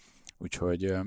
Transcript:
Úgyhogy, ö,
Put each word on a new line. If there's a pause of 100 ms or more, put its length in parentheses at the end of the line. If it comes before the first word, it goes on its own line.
(380)
Úgyhogy,
ö,